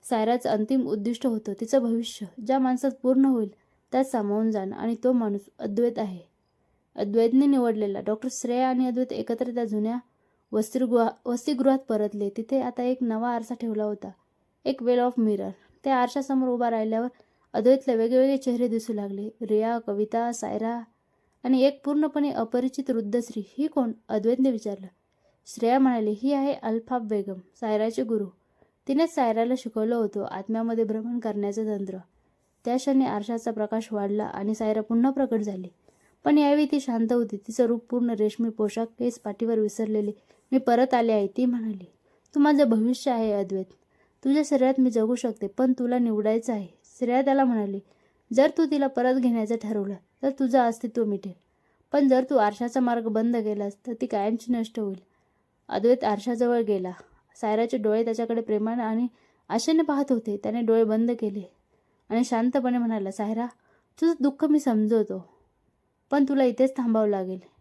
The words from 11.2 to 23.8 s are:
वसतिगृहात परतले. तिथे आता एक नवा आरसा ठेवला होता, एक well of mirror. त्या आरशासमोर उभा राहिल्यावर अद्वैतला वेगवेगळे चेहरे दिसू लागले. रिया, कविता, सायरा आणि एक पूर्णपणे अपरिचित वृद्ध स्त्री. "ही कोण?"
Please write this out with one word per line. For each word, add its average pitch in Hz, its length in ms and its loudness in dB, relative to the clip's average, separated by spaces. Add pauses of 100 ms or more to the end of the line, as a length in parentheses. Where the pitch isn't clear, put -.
वसतिगृहात 262 480 0
परतले. 208 580 -2
तिथे 226 240 -2
आता 247 220 -6
एक 254 180 -2
नवा 233 340 -2
आरसा 226 200 -6
ठेवला 214 300 -4
होता, 208 260 -6 (540)
एक 269 180 -2
well 247 180 4
of 247 240 2
mirror. 196 260 0 (340)
त्या 269 120 2
आरशासमोर 262 520 0
उभा 240 220 0
राहिल्यावर 220 380 -2 (440)
अद्वैतला 254 420 4
वेगवेगळे 254 420 4
चेहरे 247 320 0
दिसू 226 240 -4
लागले. 202 380 -6 (120)
रिया, 220 360 0
कविता, 226 540 -2
सायरा 220 480 -6 (640)
आणि 254 160 4
एक 277 240 2
पूर्णपणे 294 460 0
अपरिचित 247 600 -2
वृद्ध 226 280 -2
स्त्री. 233 240 -6 (160)
"ही 294 80 -2
कोण?" 262 260 -2 (160)